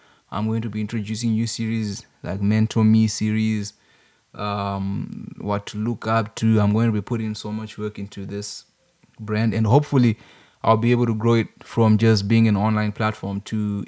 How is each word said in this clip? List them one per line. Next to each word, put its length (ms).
I'm 160
going 160
to 60
be 120
introducing 520
new 140
series 580
like 180
Mentor 420
Me 240
series, 640
um, 1080
what 280
to 100
look 300
up 300
to. 220
I'm 140
going 140
to 40
be 100
putting 340
so 160
much 260
work 200
into 280
this 400
brand, 340
and 120
hopefully 520
I'll 140
be 140
able 160
to 80
grow 180
it 140
from 340
just 300
being 200
an 80
online 360
platform 500
to 460